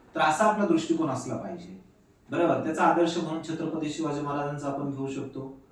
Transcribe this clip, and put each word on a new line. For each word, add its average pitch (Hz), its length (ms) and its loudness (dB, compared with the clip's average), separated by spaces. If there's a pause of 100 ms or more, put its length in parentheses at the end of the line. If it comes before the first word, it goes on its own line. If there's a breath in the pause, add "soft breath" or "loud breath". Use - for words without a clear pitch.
(160)
तर 320 40 -2
असा - 260 4
आपला 208 200 4
दृष्टिकोन 160 440 2
असला 123 260 -4
पाहिजे. - 480 -10 (480)
बरोबर, 165 320 4
त्याचा 160 200 0
आदर्श 165 340 4
म्हणून 160 260 -4
छत्रपती 160 460 -4
शिवाजी 147 320 -4
महाराजांचा 143 460 -4
आपण 139 240 -4
घेऊ 135 160 -6
शकतो. 135 640 -8